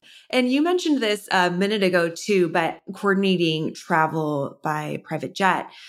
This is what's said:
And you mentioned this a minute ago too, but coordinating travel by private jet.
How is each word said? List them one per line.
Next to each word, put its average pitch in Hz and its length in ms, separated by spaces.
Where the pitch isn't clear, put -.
And 254 200
you 277 120
mentioned 339 380
this 208 320
a 180 180
minute 196 320
ago 175 260
too, 180 400
but 165 300
coordinating 180 800
travel 156 880
by 151 420
private 151 300
jet. 180 340